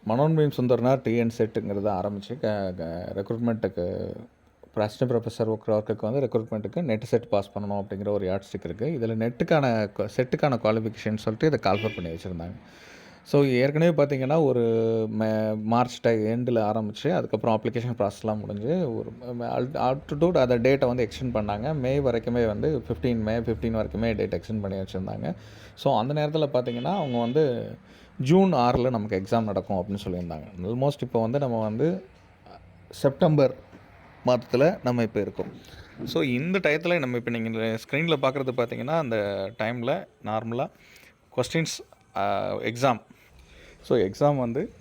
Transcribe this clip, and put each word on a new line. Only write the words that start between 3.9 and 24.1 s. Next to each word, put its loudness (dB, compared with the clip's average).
for 0
assistant -2
professor -2
ஒர்க், -4
ஒர்க்குக்கு 0
வந்து 0
ரெக்ரூட்மெண்ட்டுக்கு -2
நெட் -2
செட் 0
பாஸ் 0
பண்ணணும் -4
அப்படிங்கிற -6
ஒரு 0
யாட்ஸ்டிக் -4
இருக்கு. -6
இதுல -2
நெட்டுக்கான 2
கு-, -2
செட்டுக்கான 2
குவாலிஃபிகேஷன் 0
சொல்லிட்டு 0
இதை 2
கால்ஃபர் 2
பண்ணி -6
வச்சிருந்தாங்க. -8
So, 4
ஏற்கனவே 4
பார்த்தீங்கன்னா, 2
ஒரு 4
மே-, 0
மார்ச் 2
டை-, 2
எண்டுல 0
ஆரம்பிச்சு, -2
அதுக்கப்புறம் 0
அப்ளிகேஷன் -4
ப்ராசஸ்லாம் -2
முடிஞ்சு, -4
ஒரு -8
ம-, -6
al-, -2
altitude 0
அந்த 4
டேட்டை 4
வந்து 0
எக்ஸ்டெண்ட் -4
பண்ணாங்க. -2
மே 0
வரைக்குமே 2
வந்து 0
ஃபிஃப்டீன், 0
மே 0
ஃபிஃப்டீன் -2
வரைக்குமே 0